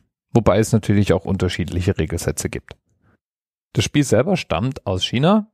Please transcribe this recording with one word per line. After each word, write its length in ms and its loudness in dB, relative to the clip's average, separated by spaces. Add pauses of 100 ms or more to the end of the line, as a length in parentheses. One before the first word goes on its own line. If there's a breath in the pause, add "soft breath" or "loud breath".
(340)
Wobei 240 4
es 140 2
natürlich 420 2
auch 120 0
unterschiedliche 760 -2
Regelsätze 500 -4
gibt. 260 -12 (1000)
Das 100 0
Spiel 200 0
selber 340 0
stammt 500 -4
aus 180 -2
China 480 0